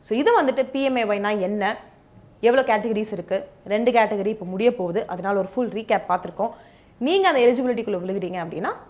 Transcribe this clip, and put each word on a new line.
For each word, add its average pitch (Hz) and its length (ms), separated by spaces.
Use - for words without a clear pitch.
So, 220 180
இது 415 240
வந்துட்டு 262 280
பி 269 120
எம் 262 140
ஏ 233 80
ஒய்னா 208 340
என்ன, 202 380
எவ்வளோ 240 360
கேட்டகரிஸ் 214 360
இருக்கு, 190 360
ரெண்டு 220 240
கேட்டகரி 214 360
இப்போ 214 180
முடிய 196 300
போகுது, 180 320
அதனால 190 320
ஒரு 190 100
ஃபுல் 240 200
ரீகேப் 190 400
பார்த்துருக்கோம். 185 420
நீங்க 370 300
அந்த 285 120
எலிஜிபிலிட்டிக்குள்ள 233 640
விழுகிறீங்க 185 320
அப்படின்னா 170 360